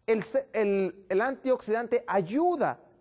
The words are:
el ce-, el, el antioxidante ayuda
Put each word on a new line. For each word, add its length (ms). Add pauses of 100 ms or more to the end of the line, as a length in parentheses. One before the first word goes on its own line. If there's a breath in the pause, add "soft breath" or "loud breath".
el 160
ce-, 300
el, 560
el 120
antioxidante 840
ayuda 720 (220)